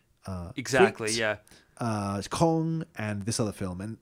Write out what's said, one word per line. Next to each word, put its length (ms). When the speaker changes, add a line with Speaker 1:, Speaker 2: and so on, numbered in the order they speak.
Speaker 1:
uh, 280
Speaker 2:
Exactly, 540
Speaker 1:
Freaked, 100
Speaker 2:
yeah. 180
Speaker 1:
uh, 520
Kong, 540
and 260
this 180
other 120
film. 280
And 220